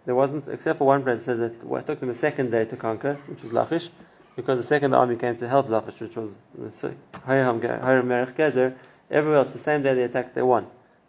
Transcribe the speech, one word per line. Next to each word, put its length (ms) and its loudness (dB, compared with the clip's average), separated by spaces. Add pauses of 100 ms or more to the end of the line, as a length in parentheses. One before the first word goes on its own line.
There 100 -2
wasn't, 320 0
except 300 -4
for 80 0
one 180 4
place, 180 0
it 20 -14
says 160 -2
that 140 -2
it 340 -6
took 120 -4
them 100 -6
a 40 -2
second 380 -2
day 140 2
to 120 -10
conquer, 380 -4 (100)
which 160 -14
was 100 -14
Lachish, 380 0 (460)
because 220 0
the 60 -2
second 300 2
army 220 4
came 220 -2
to 100 -6
help 220 2
Lachish, 300 -2
which 160 -12
was 220 -8 (880)
Hiram 360 2
Ge-, 200 -2
Hiram 260 4
Melech 300 0
Gezer. 380 2 (340)
Everywhere 300 2
else, 100 2
the 80 -12
same 260 0
day 100 2
they 100 2
attacked, 320 -4
they 60 -2
won. 240 4 (440)